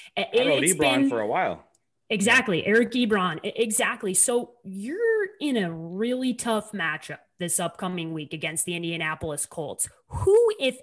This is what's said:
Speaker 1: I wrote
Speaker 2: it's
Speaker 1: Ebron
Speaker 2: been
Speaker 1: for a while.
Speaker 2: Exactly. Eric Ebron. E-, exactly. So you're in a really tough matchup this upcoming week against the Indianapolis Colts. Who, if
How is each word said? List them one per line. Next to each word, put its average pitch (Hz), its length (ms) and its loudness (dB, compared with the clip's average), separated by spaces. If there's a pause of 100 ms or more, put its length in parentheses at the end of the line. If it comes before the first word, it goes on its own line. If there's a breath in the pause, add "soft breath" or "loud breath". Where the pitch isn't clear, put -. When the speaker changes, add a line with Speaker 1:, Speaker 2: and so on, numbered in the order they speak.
(160 loud breath)
Speaker 1:
I 196 180 0
wrote 254 300 4
Speaker 2:
it's 180 100 4
Speaker 1:
Ebron - 60 -2
Speaker 2:
been 139 280 4
Speaker 1:
for 120 120 0
a 107 60 0
while. 120 380 -2 (460)
Speaker 2:
Exactly. 220 560 2
Eric 233 260 4
Ebron. 202 520 0
E-, 208 100 -4
exactly. 220 600 -2
So 240 400 2 (100)
you're 381 640 -2 (120)
in 277 160 0
a 180 160 0
really 220 640 -2
tough 220 380 -2
matchup 156 480 -6 (180)
this 175 220 -2
upcoming 175 520 -4
week 156 220 -8
against 160 300 -4
the 175 100 -4
Indianapolis 160 720 -4
Colts. - 420 -6 (200)
Who, 440 500 4
if 254 240 0